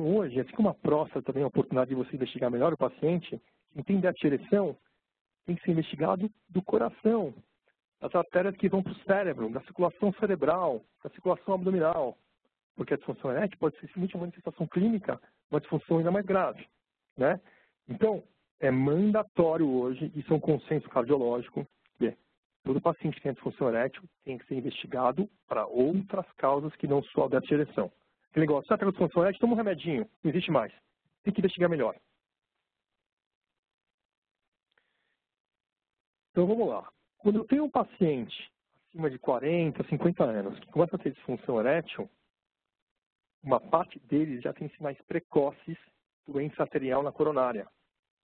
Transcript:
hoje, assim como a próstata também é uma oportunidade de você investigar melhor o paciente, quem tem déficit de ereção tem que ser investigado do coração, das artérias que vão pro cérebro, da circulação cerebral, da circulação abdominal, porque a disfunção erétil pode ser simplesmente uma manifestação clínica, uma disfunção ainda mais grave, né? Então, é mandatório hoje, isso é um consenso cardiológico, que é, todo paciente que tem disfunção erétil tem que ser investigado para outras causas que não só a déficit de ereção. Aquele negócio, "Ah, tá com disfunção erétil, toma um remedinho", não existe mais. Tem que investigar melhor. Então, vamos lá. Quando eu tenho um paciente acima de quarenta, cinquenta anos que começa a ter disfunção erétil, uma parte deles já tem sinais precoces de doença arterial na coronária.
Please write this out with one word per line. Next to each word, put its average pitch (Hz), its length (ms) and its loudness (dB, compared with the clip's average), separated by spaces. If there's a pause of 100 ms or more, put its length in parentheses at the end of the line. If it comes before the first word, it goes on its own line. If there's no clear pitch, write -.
(180)
hoje, 131 220 -2
assim 127 140 -4
como 214 160 2
a 147 40 0
próstata 151 480 -2
também 135 220 -4
é - 20 0
uma 127 40 -2
oportunidade 131 400 0
de 135 60 -4
você 127 200 -4
investigar 127 340 -4
melhor 131 240 2
o 147 40 -4
paciente, 156 640 -2 (320)
quem 143 120 -10
tem 196 160 2
déficit 175 300 0
de 143 40 4
ereção 175 420 0 (680)
tem 175 100 -2
que - 80 -8
ser 180 80 2
investigado 165 560 0 (220)
do 185 140 0
coração, 220 680 0 (680)
das - 160 -6
artérias 180 420 0
que 196 100 2
vão 190 140 2
pro 190 220 -8
cérebro, 175 480 0
da 131 100 -6
circulação 180 520 0
cerebral, 165 720 0 (200)
da 147 80 -12
circulação - 420 -2
abdominal, 170 640 0 (580)
porque - 200 -4
a - 20 2
disfunção - 340 -8
erétil 190 280 -4
pode 156 160 0
ser - 120 -16
simplesmente 185 280 -6
uma 175 60 -8
manifestação 175 440 -8
clínica, 185 560 0 (300)
uma 147 100 0
disfunção 165 380 0
ainda 165 100 2
mais 196 160 0
grave, 185 420 -2 (480)
né? 143 240 2 (480)
Então, 202 360 0 (360)
é 135 120 2
mandatório 165 1000 2
hoje, 127 460 -2
isso 147 180 -4
é - 20 6
um 147 40 2
consenso 147 500 -2
cardiológico, 123 800 0 (300)
que 117 100 2
é, - 100 -6 (460)
todo 135 180 -2
paciente 160 340 -2
que - 60 -20
tem 135 120 -4
disfunção 131 360 -4
erétil 120 340 -2 (200)
tem 131 140 -8
que - 80 -20
ser 139 100 -8
investigado 131 720 -2 (180)
para 110 180 -2
outras 175 680 0
causas 143 420 0
que - 120 -4
não 139 160 2
só - 220 0
a 127 40 -2
déficit 135 260 0
de 147 60 4
ereção. 107 300 -4 (380)
Aquele 156 160 2
negócio, 147 280 0
"Ah, - 40 4
tá 196 80 -4
com 196 60 2
disfunção 170 320 2
erétil, 190 180 0
toma 240 120 4
um 220 40 2
remedinho", 165 520 -2 (140)
não 160 80 2
existe 175 180 -2
mais. 123 240 2 (500)
Tem 202 100 -2
que 202 80 0
investigar 175 280 2
melhor. 123 260 -2 (4000)
Então, 180 160 4
vamos 220 200 0
lá. 110 220 -6 (280)
Quando 208 220 2
eu - 60 -4
tenho 294 200 2
um 269 40 -4
paciente 151 800 -2 (360)
acima 160 220 -4
de 127 100 -8
quarenta, 147 720 0
cinquenta 170 340 2
anos 107 360 -2
que - 120 -20
começa 165 240 2
a - 40 -6
ter 143 120 -2
disfunção 123 480 -4
erétil, 123 500 -2 (1300)
uma 131 160 2
parte - 400 0
deles 143 420 -2
já 143 120 -4
tem 151 160 -10
sinais 143 320 -10
precoces 160 760 -2 (480)
de 151 60 -12
doença 147 320 -4
arterial 135 400 -2
na 147 80 -4
coronária. 127 560 0 (560)